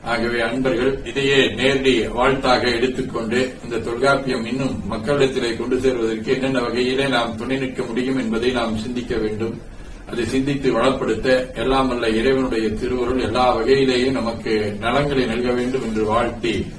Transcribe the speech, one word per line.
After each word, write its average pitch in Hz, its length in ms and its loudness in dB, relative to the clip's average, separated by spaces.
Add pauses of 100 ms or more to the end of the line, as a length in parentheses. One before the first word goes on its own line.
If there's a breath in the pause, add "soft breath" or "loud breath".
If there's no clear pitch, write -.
ஆகவே 117 380 -2
அன்பர்கள் 131 640 0
இதையே 139 420 4
நேரடி 123 600 2
வாழ்த்தாக 123 600 2
எடுத்துக்கொண்டு 117 840 0 (100)
இந்த 117 140 -6
தொல்காப்பியம் 127 680 0
இன்னும் 117 440 -4
மக்களிடத்திலே 127 680 0
கொண்டு 127 220 0
சேர்வதற்கு 117 540 0
என்னென்ன 131 260 0
வகையிலே 127 480 0
நாம் 117 300 0
துணை 127 200 -2
நிற்க 131 260 -4
முடியும் 127 340 -2
என்பதை 113 340 0
நாம் 113 260 -2
சிந்திக்க 120 400 -4
வேண்டும். 107 380 -4 (500 loud breath)
அதை 117 200 -4
சிந்தித்து 135 460 0
வளப்படுத்த 127 840 2
எல்லாம் 131 320 2
வல்ல 120 220 0
இறைவனுடைய 113 600 2
திருவருள் 123 520 -2
எல்லா 123 300 2
வகையிலேயும் 127 600 4
நமக்கு 110 680 -2
நலங்களை 131 460 0
நல்க 123 260 0
வேண்டும் 123 320 0
என்று 107 220 0
வாழ்த்தி 113 500 0 (240)